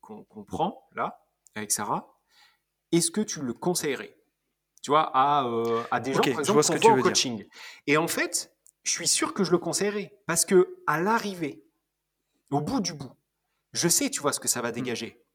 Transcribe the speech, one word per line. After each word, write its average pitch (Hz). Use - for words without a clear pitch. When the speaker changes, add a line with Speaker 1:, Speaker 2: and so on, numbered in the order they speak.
Speaker 1:
qu'on, -
qu'on -
prend, -
là, 123
avec 104
Sarah, 123
est-ce 165
que 214
tu 208
le 120
conseillerais, 143
tu -
vois, 151
à, 139
euh, 117
à 123
des 131
gens, -
Speaker 2:
Ok, -
Speaker 1:
par 139
Speaker 2:
je 117
Speaker 1:
exemple, 151
Speaker 2:
vois 151
ce -
Speaker 1:
qu'on 165
Speaker 2:
que 151
Speaker 1:
voit 143
Speaker 2:
tu 151
Speaker 1:
en -
Speaker 2:
veux 131
dire. 117
Speaker 1:
coaching ? » 110
Et 147
en 165
fait, -
je -
suis 170
sûr -
que 208
je 160
le 170
conseillerais, 190
parce 170
que 180
à 151
l'arrivée, 190
au 143
bout 214
du 170
bout, 139
je -
sais, 254
tu -
vois, 139
ce -
que -
ça 120
va 117
Speaker 2:
Hmm. -
Speaker 1:
dégager. 113